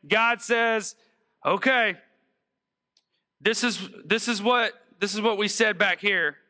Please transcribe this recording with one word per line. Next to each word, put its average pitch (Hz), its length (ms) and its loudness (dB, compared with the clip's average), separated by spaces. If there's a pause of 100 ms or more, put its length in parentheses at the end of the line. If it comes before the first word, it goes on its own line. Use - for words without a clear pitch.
God 226 360 0
says, 226 540 -2 (500)
"Okay, 208 500 2 (1400)
this 220 240 0
is, 202 240 -2 (160)
this 214 240 -2
is 214 140 -4
what, 233 320 2 (260)
this 196 140 -4
is 214 80 -4
what 214 160 0
we 208 100 -2
said 208 300 0
back 185 200 2
here." 175 380 -2 (140)